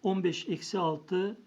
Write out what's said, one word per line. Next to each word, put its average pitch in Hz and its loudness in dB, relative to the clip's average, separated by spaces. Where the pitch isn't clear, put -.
On 190 2
beş 165 0
eksi 185 -4
altı 180 0